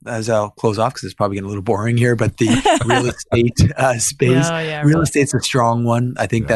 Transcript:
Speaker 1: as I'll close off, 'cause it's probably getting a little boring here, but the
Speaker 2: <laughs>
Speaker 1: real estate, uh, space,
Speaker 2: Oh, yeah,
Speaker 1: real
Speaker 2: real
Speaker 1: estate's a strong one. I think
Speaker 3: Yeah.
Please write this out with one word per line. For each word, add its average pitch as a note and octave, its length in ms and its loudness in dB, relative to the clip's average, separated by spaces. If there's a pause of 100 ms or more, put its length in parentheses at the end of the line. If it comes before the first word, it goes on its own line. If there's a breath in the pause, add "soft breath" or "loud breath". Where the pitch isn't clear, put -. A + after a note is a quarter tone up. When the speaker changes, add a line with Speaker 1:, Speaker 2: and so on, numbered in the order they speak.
Speaker 1:
as A2 220 -6
I'll G#2 220 0
close A2 280 -2
off, A#2+ 160 0
'cause - 100 -14
it's G2 100 -12
probably G2+ 220 -2
getting G2 100 -8
a - 20 -10
little G2+ 140 -8
boring G#2+ 340 0
here, A#2+ 200 2
but A2 220 -2
the A2+ 100 2
Speaker 2:
<laughs> C#4+ 360 2
Speaker 1:
real B3+ 220 0
estate, - 680 2
uh, B2+ 220 0
space, B2+ 500 0
Speaker 2:
Oh, E3 100 -4
yeah, D#3 220 -6
Speaker 1:
real D3 80 2
Speaker 2:
real E3 140 4
Speaker 1:
estate's C#3+ 320 0
a A#2+ 60 0
strong A#2+ 440 0
one. A#2+ 320 0
I A2+ 100 -2
think A2+ 180 -2
Speaker 3:
Yeah. - 120 -10